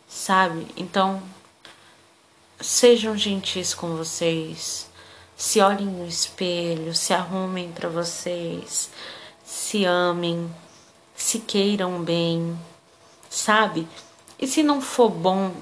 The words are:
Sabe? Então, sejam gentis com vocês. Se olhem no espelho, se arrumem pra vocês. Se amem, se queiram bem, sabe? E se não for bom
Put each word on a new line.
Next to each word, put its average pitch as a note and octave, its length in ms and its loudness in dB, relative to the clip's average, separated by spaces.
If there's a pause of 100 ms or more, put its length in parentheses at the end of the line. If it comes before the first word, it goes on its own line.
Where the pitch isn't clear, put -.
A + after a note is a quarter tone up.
Sabe? F#3 600 0 (100)
Então, F#3+ 460 0 (1400)
sejam A3 560 6
gentis F#3+ 560 -2
com E3 240 -4
vocês. D#3+ 920 -4 (440)
Se - 260 2
olhem G3+ 260 4
no F3+ 200 -6
espelho, E3+ 880 -4
se - 200 0
arrumem F#3 580 -2
pra E3+ 160 -6
vocês. E3+ 1000 -6 (520)
Se - 440 -2
amem, E3+ 680 0 (600)
se - 240 -2
queiram G3 640 0
bem, E3+ 560 0 (720)
sabe? G3 580 2 (500)
E C4+ 80 -2
se D#4 160 2
não C#4+ 200 4
for A#3+ 260 4
bom F#3 420 2 (120)